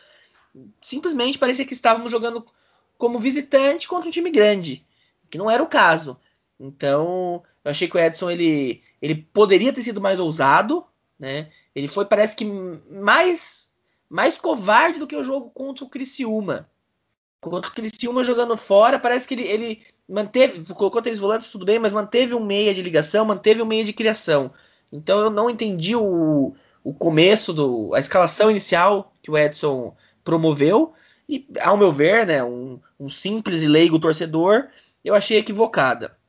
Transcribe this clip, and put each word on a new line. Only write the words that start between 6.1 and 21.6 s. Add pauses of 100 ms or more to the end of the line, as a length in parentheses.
Então, (200)
eu
achei
que
o
Edson,
ele, (180)
ele
poderia
ter
sido
mais
ousado, (360)
né? (260)
Ele
foi,
parece
que, (440)
mais, (380)
mais
covarde
do
que
o
jogo
contra
o
Criciúma. (720)
Contra
o
Criciúma
jogando
fora,
parece
que
ele,
ele (280)
manteve,
colocou
três
volantes,
tudo